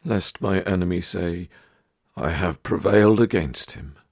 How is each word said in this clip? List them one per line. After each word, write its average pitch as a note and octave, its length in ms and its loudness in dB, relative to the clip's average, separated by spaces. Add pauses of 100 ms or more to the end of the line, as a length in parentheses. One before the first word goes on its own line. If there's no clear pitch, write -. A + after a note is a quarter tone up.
Lest A2 360 -2
my F#2+ 220 0
enemy F2+ 380 0
say, F2 480 -6 (680)
"I D2+ 140 -2
have D#2+ 340 -4
prevailed G#2 560 4
against E2+ 500 -2
him." C#2+ 260 -16 (160)